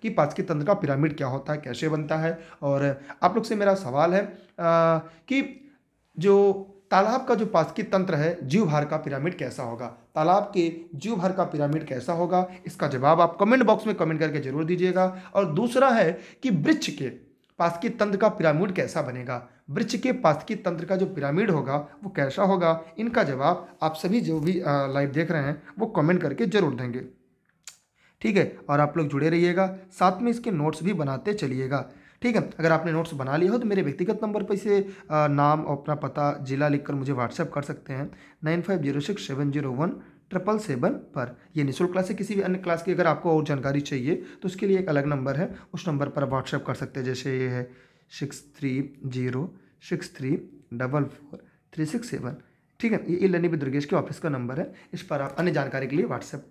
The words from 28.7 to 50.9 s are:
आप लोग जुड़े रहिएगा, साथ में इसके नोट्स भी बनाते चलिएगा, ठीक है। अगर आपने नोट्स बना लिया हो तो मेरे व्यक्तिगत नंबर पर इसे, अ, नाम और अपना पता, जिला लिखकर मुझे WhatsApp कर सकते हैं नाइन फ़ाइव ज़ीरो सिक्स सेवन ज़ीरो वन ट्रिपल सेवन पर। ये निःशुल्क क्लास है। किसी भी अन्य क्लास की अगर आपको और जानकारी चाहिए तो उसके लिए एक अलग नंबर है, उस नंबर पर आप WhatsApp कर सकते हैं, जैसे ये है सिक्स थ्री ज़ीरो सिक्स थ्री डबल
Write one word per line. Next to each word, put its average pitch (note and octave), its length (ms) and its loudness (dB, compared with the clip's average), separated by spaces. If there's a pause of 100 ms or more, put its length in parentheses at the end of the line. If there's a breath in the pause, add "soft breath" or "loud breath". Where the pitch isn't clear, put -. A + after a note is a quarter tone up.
आप D3 160 2
लोग D#3 120 0
जुड़े C#3+ 220 2
रहिएगा, F3 480 2 (140)
साथ F#3+ 280 2
में A#3+ 100 2
इसके A#3 200 -4
नोट्स D3+ 320 0
भी G3 100 0
बनाते D3 420 -2
चलिएगा, C3 560 -4 (320 loud breath)
ठीक A#3+ 140 2
है। D#3+ 220 0
अगर D#3+ 140 4
आपने D#3+ 200 2
नोट्स D#3+ 220 -2
बना C3+ 220 -2
लिया F3+ 160 4
हो B3 60 0
तो A#3 80 -2
मेरे G3 160 2
व्यक्तिगत F#3 400 -2
नंबर G#3 200 -2
पर G3+ 120 -2
इसे, G3+ 260 2
अ, G3 60 -2 (260 loud breath)
नाम D3+ 520 4
और D3 120 -2
अपना D3 180 -4
पता, C#3+ 480 -2
जिला C3+ 260 0
लिखकर C#3+ 260 -2
मुझे C3+ 180 -4
WhatsApp B2 420 -2
कर C#3+ 80 -4
सकते C#3+ 300 -10
हैं C3 180 -8 (340 loud breath)
नाइन E3 180 0
फ़ाइव F3+ 200 -2
ज़ीरो C#3+ 180 0
सिक्स - 260 -6
सेवन C#3+ 240 -2
ज़ीरो C#3 220 -4
वन D3+ 180 0 (400 loud breath)
ट्रिपल G3 280 0
सेवन D3+ 320 0
पर। - 460 -6 (200 loud breath)
ये D3 80 2
निःशुल्क F3 280 0
क्लास F#3 180 0
है। G3+ 40 -2
किसी G3+ 200 -4
भी G3 60 2
अन्य F#3 180 0
क्लास E3+ 240 0
की F#3 100 0
अगर E3+ 140 4
आपको D#3+ 300 2
और D#3 80 2
जानकारी C#3 360 0
चाहिए C#3+ 340 -2
तो - 320 -8
उसके F#3 200 -2
लिए F#3+ 120 4
एक F#3 100 -2
अलग C#3+ 180 2
नंबर C3+ 300 -2
है, F#3 180 -2 (200 loud breath)
उस F3 140 -6
नंबर C#3+ 200 0
पर C#3+ 140 -2
आप B2+ 80 -2
WhatsApp C3 360 -4
कर C3+ 80 -4
सकते C3 260 -8
हैं, B2+ 60 -6
जैसे C3 320 -4
ये B2+ 100 -2
है B2 220 -6 (400 loud breath)
सिक्स - 340 -10 (140)
थ्री C3+ 480 -4
ज़ीरो B2+ 480 -4 (280 loud breath)
सिक्स - 340 -8
थ्री C3 140 -4 (440)
डबल B2+ 300 0